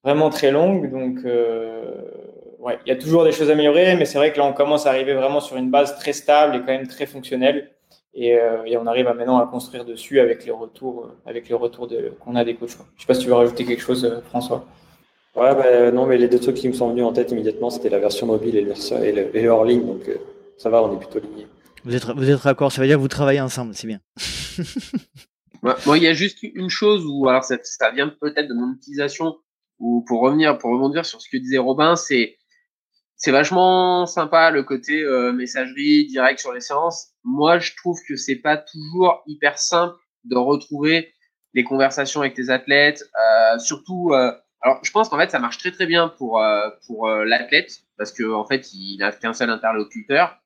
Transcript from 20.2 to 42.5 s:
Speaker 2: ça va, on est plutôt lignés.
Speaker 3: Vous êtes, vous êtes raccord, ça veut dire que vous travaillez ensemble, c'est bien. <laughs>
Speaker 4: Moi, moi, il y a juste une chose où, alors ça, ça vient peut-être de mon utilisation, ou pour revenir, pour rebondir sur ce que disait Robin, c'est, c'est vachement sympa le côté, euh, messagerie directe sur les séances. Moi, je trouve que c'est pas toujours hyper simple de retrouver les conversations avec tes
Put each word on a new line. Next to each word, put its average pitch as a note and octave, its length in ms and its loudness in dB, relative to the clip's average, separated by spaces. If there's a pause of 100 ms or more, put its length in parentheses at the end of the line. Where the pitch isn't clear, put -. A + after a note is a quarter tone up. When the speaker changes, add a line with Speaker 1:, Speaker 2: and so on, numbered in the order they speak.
Speaker 2:
ça A2+ 140 -4
va, A2+ 140 6
on G2+ 100 -2
est - 60 -8
plutôt - 180 -10
lignés. G#2+ 300 -14 (340)
Speaker 3:
Vous B2 140 -4
êtes, B2 80 -4
vous C3 260 0
êtes C#3 80 4
raccord, C3+ 320 2
ça C3+ 100 -6
veut C3+ 60 2
dire C#3+ 120 4
que C3+ 40 0
vous C3+ 60 -2
travaillez C#3 320 0
ensemble, A#2+ 340 -6
c'est - 140 -12
bien. G#2 100 -8 (180)
<laughs> - 1500 -12
Speaker 4:
Moi, B2+ 140 2 (100)
moi, D3 100 6
il E3+ 80 4
y D#3+ 40 4
a E3 40 4
juste F#3 300 -4
une F#3 260 -10
chose G#3 380 0
où, C#3 200 -2
alors C3 160 4
ça, B2+ 200 -4
ça - 280 -2
vient C#3+ 180 -2 (120)
peut-être D3 280 -4
de B2 60 -8
mon B2 200 -4
utilisation, C#3+ 640 -6 (420)
ou A#2+ 280 0
pour A#2 140 -2
revenir, D3 380 2
pour A#2 120 -4
rebondir C#3 360 0
sur - 160 -14
ce - 80 -20
que C3+ 80 -4
disait C3 180 -4
Robin, C#3+ 400 2
c'est, B2+ 400 -2 (800)
c'est - 140 -2
vachement F3+ 720 4
sympa E3 460 2
le C#3+ 120 0
côté, C#3+ 380 -4
euh, B2+ 320 0
messagerie C3+ 760 0
directe C3 340 0
sur B2+ 120 -8
les B2 80 -10
séances. D#3+ 520 -4 (100)
Moi, D3 380 2
je - 160 -8
trouve F3 300 -6
que C#3+ 80 -10
c'est C3 220 -6
pas D3+ 220 -2
toujours E3 680 -2
hyper D3 320 -2
simple F3 380 -2 (280)
de B2 120 -4
retrouver D3 800 -2 (400)
les B2+ 100 0
conversations C3+ 560 -2
avec C3+ 140 -2
tes B2+ 160 -8